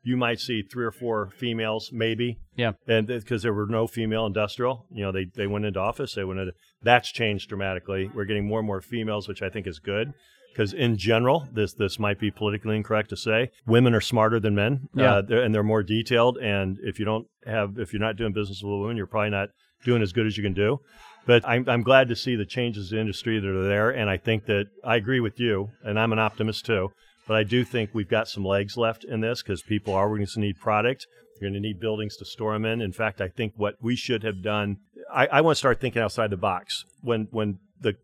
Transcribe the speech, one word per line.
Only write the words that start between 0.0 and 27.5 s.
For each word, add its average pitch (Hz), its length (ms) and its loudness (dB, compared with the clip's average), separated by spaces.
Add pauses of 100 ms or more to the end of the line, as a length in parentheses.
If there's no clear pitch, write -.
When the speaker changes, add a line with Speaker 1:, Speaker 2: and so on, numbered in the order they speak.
Speaker 1:
you 123 140 -2
might 117 240 0
see 110 220 -4
three 120 220 -6
or 110 60 -2
four 110 400 -4
females, 113 640 -4
maybe. 113 460 -2 (180)
Speaker 2:
Yeah. 117 160 0 (160)
Speaker 1:
And 110 180 4
th-, 120 180 -6
'cause 113 180 -2
there 113 120 0
were 104 120 -2
no 113 200 0
female 110 400 -2
industrial, 110 640 -2
you 107 140 -8
know, 95 80 -2
they, 95 140 -2 (100)
they 101 100 -4
went 104 200 -2
into 95 120 -4
office, 113 360 -4
they 98 100 -4
went 95 160 -4
into, 90 120 -6 (300)
that's 120 300 4
changed 104 360 -2
dramatically. 95 640 -4
We're 104 120 -4
getting 104 240 -2
more 107 120 0
and 110 60 -4
more 98 140 -4
females, 107 480 -6
which 101 140 -10
I 95 80 -4
think 98 180 -8
is 78 100 -10
good. 110 360 -4 (420)
'Cause 104 160 0
in 120 240 2
general, 120 560 2
this, 107 220 -2
this 98 260 -2
might 104 180 0
be 104 140 0
politically 107 440 -2
incorrect 107 340 -2
to 95 60 -6
say, 113 340 0 (160)
women 117 280 6
are 107 60 4
smarter 110 400 2
than 104 160 0
men, 131 380 0
Speaker 2:
Yeah. 131 220 6
Speaker 1:
uh, 98 60 2
they're, 113 200 2
and 110 120 2
they're 104 80 2
more 107 220 2
detailed. 117 540 2
And 98 440 -2
if - 160 -6
you 104 60 -2
don't 110 220 -2 (200)
have, 107 320 -2
if 107 140 -6
you're 101 80 -4
not 110 160 0
doing 107 160 -2
business 101 300 -4
with 101 100 -4
a 101 60 -2
woman, 113 180 -4
you're 95 100 -4
probably 107 240 0
not 101 200 -2 (340)
doing 120 180 4
as 92 100 0
good 110 140 2
as 107 100 -2
you 104 60 -4
can 98 120 0
do. 107 260 2 (460)
But 120 200 8
I'm, 123 220 0
I'm 120 140 2
glad 131 260 8
to 117 80 -2
see 127 180 -2
the 104 120 -2
changes 104 460 -6
in 110 60 -2
industry 110 400 -2
that 98 100 -2
are 95 200 0
there. 107 220 4
And 117 180 -2
I 95 80 0
think 110 300 0
that 101 200 2 (160)
I 117 140 2
agree 120 240 0
with 110 180 -4
you, 107 300 0 (160)
and 107 160 -2
I'm 113 120 2
an 110 60 0
optimist 110 480 -2
too, 101 240 0 (380)
but 110 80 2
I 110 80 4
do 120 180 2